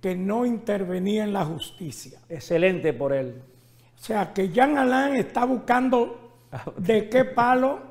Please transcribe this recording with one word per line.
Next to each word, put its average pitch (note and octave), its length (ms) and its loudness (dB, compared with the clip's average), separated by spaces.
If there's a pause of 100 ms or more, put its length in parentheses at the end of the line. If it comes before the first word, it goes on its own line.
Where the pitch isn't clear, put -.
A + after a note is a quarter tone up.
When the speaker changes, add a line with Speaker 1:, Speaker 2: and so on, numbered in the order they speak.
Speaker 1:
que F#3 140 -2
no G3+ 300 0
intervenía G3+ 760 -2
en G#3 80 -2
la G3 140 -2
justicia. - 800 -10
Speaker 2:
Excelente E3 640 0
por C#3 220 -2
él. C3 280 -4 (540)
Speaker 1:
O - 80 -20
sea, G3+ 300 -2
que F#3+ 160 0
Jean C4 280 4
Alain C4+ 380 2
está A#3+ 300 0
buscando B3 920 0 (120)
Speaker 2:
<laughs> - 260 -12
Speaker 1:
de G#3+ 300 2
qué B3+ 160 4
palo B3+ 560 2 (120)